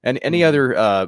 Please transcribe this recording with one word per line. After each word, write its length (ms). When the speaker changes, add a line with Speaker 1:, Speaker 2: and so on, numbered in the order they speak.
Speaker 1:
And 200
any 160
Speaker 2:
Mm-hmm. 80
Speaker 1:
other, 280
uh, 320